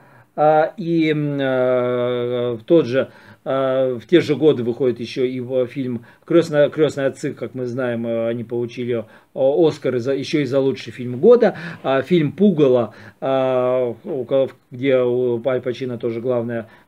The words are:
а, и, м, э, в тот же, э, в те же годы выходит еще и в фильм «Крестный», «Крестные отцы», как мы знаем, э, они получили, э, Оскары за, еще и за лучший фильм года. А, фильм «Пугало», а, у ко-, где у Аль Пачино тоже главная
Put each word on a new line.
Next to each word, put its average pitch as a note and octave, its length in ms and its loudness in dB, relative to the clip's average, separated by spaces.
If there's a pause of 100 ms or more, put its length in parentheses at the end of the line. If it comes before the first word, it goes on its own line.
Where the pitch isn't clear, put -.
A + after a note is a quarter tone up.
(380)
а, D#3 400 4
и, E3 320 0
м, D3 300 -2
э, B2 1120 0
в A2+ 100 -12
тот E3 220 4
же, A#2+ 240 -2 (340)
э, C3 580 -2
в - 60 -20
те E3 140 6
же C3+ 160 0
годы C3 260 4
выходит B2 380 -2
еще B2+ 240 -4
и B2+ 160 -6
в B2+ 260 -2
фильм B2 380 -8 (200)
«Крестный», D#3 440 4
«Крестные C#3+ 380 0
отцы», C3 260 -4
как A2+ 200 -10
мы B2+ 120 -6
знаем, A#2+ 420 -4
э, A#2 220 -2
они A#2+ 160 -6
получили, A#2+ 540 -6
э, A2 40 -10 (300)
Оскары C#3+ 680 0
за, B2+ 160 -2
еще C#3+ 240 -4
и C#3+ 60 0
за C3 160 0
лучший C3 320 -4
фильм B2 260 -8
года. G#3+ 360 6 (280)
А, C3+ 180 0
фильм D3+ 300 2
«Пугало», C#3+ 600 4 (260)
а, B2+ 760 0 (120)
у D3+ 180 -6
ко-, C3+ 260 0 (220)
где B2+ 280 2
у B2 460 0
Аль B2+ 160 -2
Пачино B2 360 -6
тоже A#2 240 -6
главная A#2 460 -4 (200)